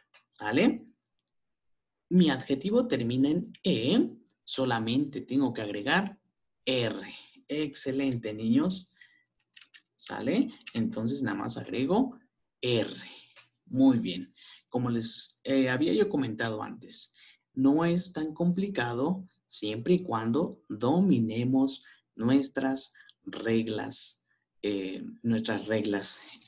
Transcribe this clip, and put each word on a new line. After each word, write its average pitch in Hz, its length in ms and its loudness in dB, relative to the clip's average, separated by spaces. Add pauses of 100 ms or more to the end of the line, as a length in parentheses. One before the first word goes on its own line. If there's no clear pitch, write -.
(340)
¿Sale? 131 520 0 (1200)
Mi 170 200 6
adjetivo 185 560 0
termina 127 420 2
en 175 240 -2 (120)
E. 165 520 2 (280)
Solamente 123 800 -2
tengo 131 300 0
que 113 100 -6
agregar 127 560 -2 (460)
R. 113 500 -2 (340)
Excelente, 135 840 -2
niños. 131 600 2 (1040)
¿Sale? 123 540 0 (240)
Entonces, 117 480 -2
nada 98 160 -2
más 110 200 -6
agrego 151 600 0 (420)
R. 113 360 0 (720)
Muy 131 320 6
bien. 90 340 -6 (360)
Como 123 220 -2
les, - 520 -2
eh, 135 260 2
había 147 240 2
yo 202 160 2
comentado 113 540 -4
antes, - 520 -12 (400)
no 139 300 4
es 170 300 0
tan 156 180 -4
complicado 175 960 -2 (160)
siempre 110 500 0
y 175 80 4
cuando 117 680 0
dominemos 127 1120 2 (320)
nuestras 135 800 0 (300)
reglas, 110 1000 -2 (380)
eh, 95 400 -4 (200)
nuestras 110 440 -2
reglas 104 520 -2 (300)